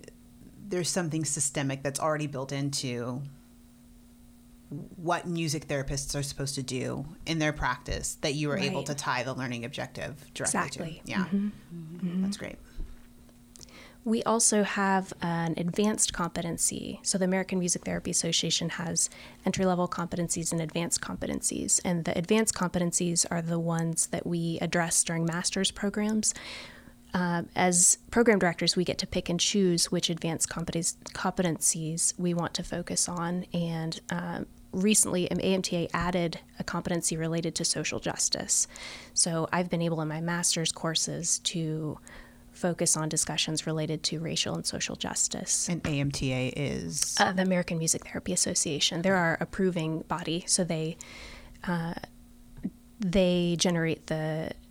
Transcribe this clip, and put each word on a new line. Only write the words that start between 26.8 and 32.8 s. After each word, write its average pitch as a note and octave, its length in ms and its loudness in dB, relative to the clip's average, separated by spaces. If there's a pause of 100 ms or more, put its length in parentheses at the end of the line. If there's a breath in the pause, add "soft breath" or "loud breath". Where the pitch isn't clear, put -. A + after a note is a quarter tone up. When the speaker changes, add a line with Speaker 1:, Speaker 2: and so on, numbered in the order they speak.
Speaker 2:
Uh, F3 280 2 (140)
as F3+ 420 6 (140)
program A#3 260 6
directors, F3+ 380 2
we F3+ 80 4
get - 140 0
to G3 100 -4
pick - 200 -2
and F3 120 0
choose F3+ 500 4
which F3 180 0
advanced D#3+ 420 0
competens-, E3+ 440 -2 (180)
competencies E3 1040 0
we F3+ 160 2
want E3+ 220 0
to - 80 -2
focus - 460 -2